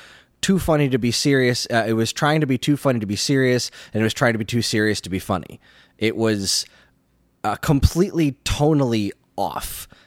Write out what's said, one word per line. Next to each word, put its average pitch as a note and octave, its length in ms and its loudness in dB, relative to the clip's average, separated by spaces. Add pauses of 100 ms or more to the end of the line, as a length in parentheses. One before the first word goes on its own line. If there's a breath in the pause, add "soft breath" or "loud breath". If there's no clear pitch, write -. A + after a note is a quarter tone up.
(400 soft breath)
too F#3+ 180 2
funny D3 300 2
to B2+ 100 0
be A#2 140 0
serious. B2+ 580 2
Uh, A#2 160 0
it A#2 60 0
was A2+ 200 0
trying D#3 280 0
to D3 60 0
be B2+ 120 0
too D3 180 0
funny C3 220 0
to G#2 80 -4
be G2+ 100 -4
serious, B2+ 540 0 (240 loud breath)
and G#2+ 60 0
it A2+ 40 2
was G#2+ 100 0
trying A#2+ 180 2
to A2 60 -2
be A2 60 -4
too A#2 180 -2
serious G#2+ 400 0
to E2+ 80 -12
be F#2 100 -4
funny. - 400 -6 (380 soft breath)
It A2 180 -2
was, G#2+ 500 0 (800 soft breath)
uh, G#2 120 -2
completely D#3+ 760 2 (120)
tonally C3 640 2 (260)
off. - 500 -8 (200 soft breath)